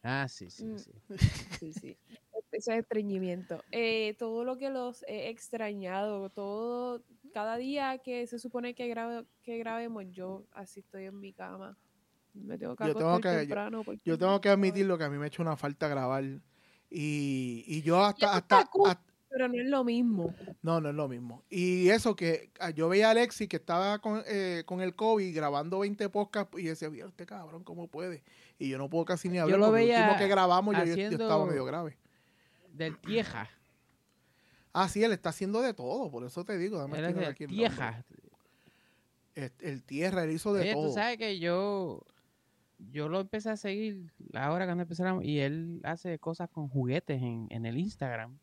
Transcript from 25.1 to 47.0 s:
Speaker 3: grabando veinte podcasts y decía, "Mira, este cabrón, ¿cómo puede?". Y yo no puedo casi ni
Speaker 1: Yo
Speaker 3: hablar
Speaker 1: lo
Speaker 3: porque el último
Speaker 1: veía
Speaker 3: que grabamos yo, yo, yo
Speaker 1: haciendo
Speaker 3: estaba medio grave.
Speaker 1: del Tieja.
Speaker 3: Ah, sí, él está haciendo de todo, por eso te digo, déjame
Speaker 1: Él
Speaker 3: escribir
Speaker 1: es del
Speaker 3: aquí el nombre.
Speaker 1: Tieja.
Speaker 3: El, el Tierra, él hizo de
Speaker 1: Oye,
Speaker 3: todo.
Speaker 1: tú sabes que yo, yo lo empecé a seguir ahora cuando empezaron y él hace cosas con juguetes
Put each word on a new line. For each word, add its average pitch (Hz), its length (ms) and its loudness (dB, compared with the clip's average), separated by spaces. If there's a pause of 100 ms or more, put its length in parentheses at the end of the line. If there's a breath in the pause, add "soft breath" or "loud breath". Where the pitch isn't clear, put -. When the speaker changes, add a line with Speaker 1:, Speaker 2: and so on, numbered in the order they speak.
Speaker 3:
grabando 151 420 0
veinte 202 300 -2
podcasts 202 500 -2
y 190 60 -6
decía, 160 260 -4
"Mira, 147 160 -12
este 180 200 -16
cabrón, 170 360 -14
¿cómo 170 240 -12
puede?". 165 380 -8 (340 soft breath)
Y 139 100 -4
yo 135 80 -2
no 139 140 -4
puedo 165 140 2
casi 180 240 -2
ni 180 80 0
Speaker 1:
Yo 175 80 2
Speaker 3:
hablar 196 160 6
Speaker 1:
lo 208 60 8
Speaker 3:
porque 220 180 8
el 240 60 6
último 226 180 6
Speaker 1:
veía 208 100 6
Speaker 3:
que 202 80 4
grabamos 190 480 6
yo, 170 60 4
yo, 175 60 2
yo 170 80 2
Speaker 1:
haciendo 208 300 0
Speaker 3:
estaba 156 220 4
medio 139 180 0
grave. 151 320 -6 (760 soft breath)
Speaker 1:
del 160 260 -6
Tieja. 170 500 -4 (1200 soft breath)
Speaker 3:
Ah, 180 160 4
sí, 202 160 2
él 226 80 6
está 175 180 -2
haciendo 202 320 -2
de 254 120 0
todo, 165 360 -4
por 123 140 -8
eso 175 200 -10
te 202 140 -6
digo, 190 200 -4
déjame 143 200 -6
Speaker 1:
Él 156 60 -4
Speaker 3:
escribir 180 180 -2
Speaker 1:
es 165 60 -2
del 139 40 -6
Speaker 3:
aquí - 120 -10
el 143 60 -10
nombre. 214 180 0
Speaker 1:
Tieja. 120 360 -6 (1300 soft breath)
Speaker 3:
El, 135 240 -8
el 139 240 -8
Tierra, 170 400 -2
él 160 80 -2
hizo 165 200 -2
de 196 100 2
Speaker 1:
Oye, 202 100 2
Speaker 3:
todo. 156 160 0
Speaker 1:
tú 143 60 0
sabes 226 240 0
que 214 200 -4
yo, 180 640 -2 (880)
yo 147 180 -4
lo 180 120 0
empecé 214 300 -4
a 214 60 -2
seguir 202 540 -4 (240)
ahora 156 300 0
cuando 175 180 0
empezaron 180 420 0
y 147 140 2
él 165 460 -2
hace 165 340 -6
cosas 170 320 -6
con 151 180 -6
juguetes 131 540 0